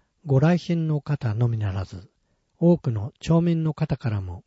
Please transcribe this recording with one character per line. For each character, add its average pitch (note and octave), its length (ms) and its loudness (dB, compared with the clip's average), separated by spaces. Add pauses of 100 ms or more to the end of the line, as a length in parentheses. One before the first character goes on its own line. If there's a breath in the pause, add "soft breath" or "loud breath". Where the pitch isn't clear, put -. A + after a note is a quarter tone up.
(260)
ご C3+ 140 4
来 E3 180 4
賓 E3+ 180 -2 (100)
の D3+ 140 0
方 B2 340 -4
の A#2+ 140 2
み A#2 80 0
な G#2 160 -2
ら F#2+ 120 -4
ず、 - 260 -16 (480)
多 E3+ 180 4
く C#3 140 -4
の G#2+ 300 -6
町 E3 200 2
民 E3+ 240 0
の D3+ 100 -2
方 D3+ 220 -2
か A#2+ 140 -4
ら G#2 100 -2
も F2+ 260 -12